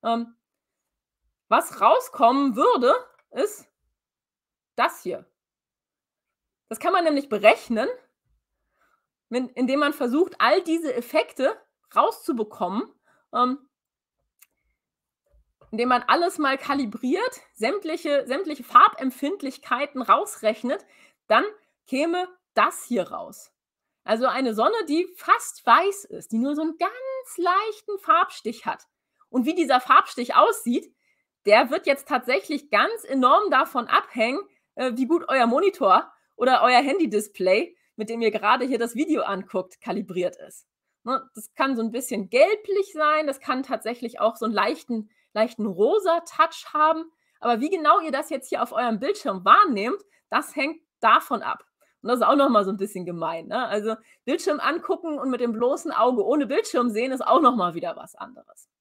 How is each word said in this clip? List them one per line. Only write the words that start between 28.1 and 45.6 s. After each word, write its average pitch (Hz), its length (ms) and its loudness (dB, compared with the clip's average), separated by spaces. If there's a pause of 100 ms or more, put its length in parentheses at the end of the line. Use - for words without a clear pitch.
hat. - 200 -10 (440)
Und 247 180 -2
wie 330 80 -4
dieser 269 240 2
Farbstich 254 560 2
aussieht, 285 580 2 (540)
der 233 240 6
wird 320 160 -2
jetzt 277 200 0
tatsächlich 277 600 -4
ganz 311 340 0
enorm 277 460 4
davon 262 380 0
abhängen, 254 520 0 (360)
äh, 254 180 -4
wie 240 140 -2
gut 339 200 0
euer 254 200 2
Monitor 254 680 2 (220)
oder 247 260 4
euer 247 220 6
Handy-Display, 214 920 0 (200)
mit 214 140 -8
dem 233 120 -6
ihr 220 80 2
gerade 220 360 0
hier 254 120 -2
das 233 160 -4
Video 285 300 -2
anguckt, 190 580 -6
kalibriert 185 540 -6
ist. - 320 -20 (360)
Ne, 247 300 -6
das - 220 -20
kann 269 200 -2
so 226 60 -2
ein 226 80 -2
bisschen 220 400 -8
gelblich 392 640 -2
sein, 302 320 0
das 277 140 -6
kann 254 240 -6
tatsächlich 233 560 -8
auch 233 160 0
so 226 100 -8
einen 220 80 -4
leichten, 220 560 -4 (240)
leichten 220 320 -2